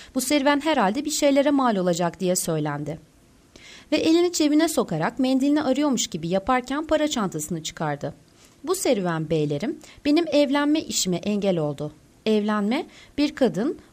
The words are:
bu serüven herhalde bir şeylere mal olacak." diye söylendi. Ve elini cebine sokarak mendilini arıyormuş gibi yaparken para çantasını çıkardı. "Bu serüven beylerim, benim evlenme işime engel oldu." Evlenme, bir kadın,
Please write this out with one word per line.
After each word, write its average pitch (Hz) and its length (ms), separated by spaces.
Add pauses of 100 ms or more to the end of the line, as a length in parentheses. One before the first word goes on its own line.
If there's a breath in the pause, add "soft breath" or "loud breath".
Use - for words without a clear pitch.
(160 loud breath)
bu 262 60
serüven 285 400
herhalde 277 440
bir 302 60
şeylere 285 400
mal 254 240
olacak." 175 440
diye 185 160
söylendi. 151 640 (920 loud breath)
Ve 302 60
elini 349 340
cebine 311 360
sokarak 208 520
mendilini 269 440
arıyormuş 262 440
gibi 165 200
yaparken 254 580
para 302 220
çantasını 175 560
çıkardı. 147 500 (500 soft breath)
"Bu 339 120
serüven 180 540
beylerim, 156 500 (260 loud breath)
benim 311 220
evlenme 294 540
işime - 360
engel 196 400
oldu." 147 340 (340)
Evlenme, 214 600 (320 loud breath)
bir 294 180
kadın, 220 420 (160 loud breath)